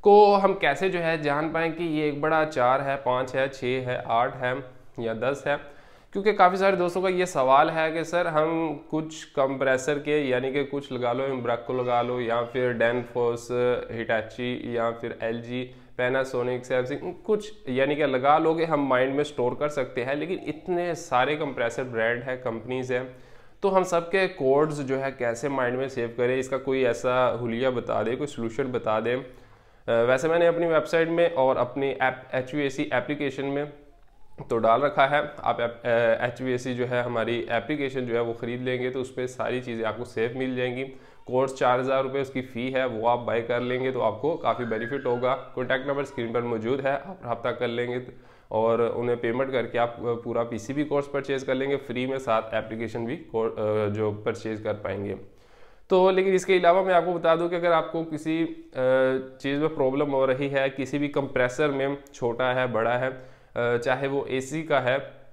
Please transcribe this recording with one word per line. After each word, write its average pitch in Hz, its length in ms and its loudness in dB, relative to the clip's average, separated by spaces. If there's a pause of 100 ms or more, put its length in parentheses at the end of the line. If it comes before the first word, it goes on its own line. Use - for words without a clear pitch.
को 208 320 10
हम 196 200 4
कैसे 170 340 2
जो 180 100 0
है 165 240 0
जान 147 300 0
पाएँ 165 200 0
कि 160 120 -6
ये 151 240 0
एक 143 120 -2
बड़ा 156 240 4
चार 135 360 4
है, 139 160 -2
पाँच 127 400 -2
है, 135 120 2
छः 135 180 -6
है, 127 400 -2
आठ 123 300 0
है 131 280 -4 (360)
या 113 140 -2
दस 127 320 -2
है। 147 100 0 (560)
क्योंकि 202 200 2
काफ़ी 190 240 6
सारे 196 200 4
दोस्तों 175 260 0
का 190 60 2
ये 180 180 2
सवाल 143 440 6
है 160 220 0
कि 165 120 -4
सर 175 220 0
हम 160 480 0 (160)
कुछ 156 340 -6
कंप्रेसर 135 760 0
के 147 300 0
यानी 127 240 0
कि 143 120 0
कुछ 143 280 -6
लगा 123 200 -2
लो 135 160 -2
Embraco 120 420 -2
लगा 123 320 0
लो 123 180 -2
या 117 240 0
फिर 123 280 0
Danfoss, 120 680 0 (580)
Hitachi 117 760 -4
या 117 140 0
फिर 117 320 -8
एलजी, 120 520 -6 (260)
Panasonic, 123 600 0
Samsung, 143 520 -2 (120)
कुछ 208 260 -2 (160)
यानी 135 280 2
कि 151 100 2
लगा 135 320 4
लोगे 160 260 2
हम 147 240 0
माइंड 131 260 2
में 147 100 2
स्टोर 127 300 -2
कर 147 140 -2
सकते 127 360 -4
हैं, 135 120 -2
लेकिन 160 300 -6
इतने 175 480 -4
सारे 135 420 0
कंप्रेसर 131 480 -2
ब्रांड 117 380 0
हैं, 127 160 -6
कंपनीज 127 540 -4
हैं, 127 240 -4 (460)
तो 202 60 2
हम 190 160 4
सबके 180 440 0
कोड्स 147 520 2
जो 135 160 -2
है 135 160 -4
कैसे 120 360 -2
माइंड 127 300 0
में 135 100 -2
सेव 117 280 -4
करें, 123 220 2
इसका 135 200 -2
कोई 131 240 0
ऐसा 123 580 2
हुलिया 120 300 0
बता 113 320 -2
दे, 113 140 0
कोई 143 100 -4
सॉल्यूशन 117 380 -4
बता 113 360 -2
दे। 117 140 0
अ, 131 100 -4 (640)
वैसे 120 400 4
मैंने 170 180 4
अपनी 170 200 2
वेबसाइट 160 420 2
में 170 260 2
और 131 220 4
अपनी 135 340 -2
ऐप - 440 -2
एचवीएसी 131 580 -2
एप्लीकेशन 139 520 -2
में 143 280 -4 (800)
तो 120 80 2
डाल 113 220 6
रखा 139 260 4
है। 147 280 0 (100)
आप 120 160 0
ऐप, 117 240 -4
अ, 117 420 2
एचवीएसी 127 480 -4
जो 120 120 -2
है 123 160 -2
हमारी 117 480 -2
एप्लीकेशन 135 500 -2
जो 120 140 -4
है 117 80 2
वो 117 100 -2
ख़रीद 117 300 -6
लेंगे 127 280 -2
तो 131 100 -4
उस 127 100 -6
पर 127 160 -6
सारी 123 340 -4
चीज़ें 120 240 -6
आपको 110 200 -4
सेव 120 320 -2
मिल 131 200 -2
जाएंगी। 123 280 -2 (420)
कोर्स 131 280 0
चार 127 260 4
हज़ार 135 220 2
रुपये 135 200 -2
उसकी 135 200 -4
फ़ी 127 280 -6
है, 131 160 0
वो 113 220 0
आप 123 100 4
बाय 117 240 0
कर 120 180 -2
लेंगे 127 320 -2
तो 123 80 -2
आपको 113 360 0
काफ़ी 120 280 0
बेनिफिट 117 420 -4
होगा। 123 280 2
कॉन्टैक्ट 131 520 -4
नंबर 139 180 -2
स्क्रीन 117 280 -6
पर 120 100 0
मौजूद 120 380 -2
है, 135 180 0
आप 190 260 -12
रब्ता 120 280 -4
कर 123 160 -2
लेंगे 123 380 -4 (440)
और 113 320 2
उन्हें 120 380 0
पेमेंट 123 320 0
करके 117 260 -2
आप 117 220 0
पूरा 117 440 -2
पीसीबी 120 400 -4
कोर्स 143 220 -2
परचेज 135 360 -4
कर 135 120 -2
लेंगे 135 220 0
फ्री 127 300 -4
में, 135 120 -2
साथ 113 360 -2
एप्लीकेशन 113 520 -4
भी 135 100 -6
कोर-, 113 420 -4
अ, 107 360 0
जो 107 180 0
परचेज 107 480 -4
कर 107 140 -2
पाएंगे। 101 400 -4 (760)
तो 185 200 6
लेकिन 190 240 2
इसके 185 240 4
अलावा 180 240 6
मैं 185 120 2
आपको 175 200 4
बता 165 220 2
दूं 170 120 0
कि 175 80 -2
अगर 170 160 2
आपको 160 320 0
किसी, 160 400 -2
अ, 160 40 -2 (920)
चीज़ 139 200 -2
में 156 140 0
प्रॉब्लम 143 360 2
हो 135 160 2
रही 135 220 0
है, 135 220 2
किसी 135 280 -4
भी 143 100 0
कंप्रेसर 139 600 0
में, 139 280 -2 (160)
छोटा 123 380 0
है, 127 200 0
बड़ा 117 260 2
है, 131 120 0
अ, 120 680 -4
चाहे 131 320 0
वो 139 180 -2
एसी 135 360 -4
का 151 180 2
है 127 180 0 (340)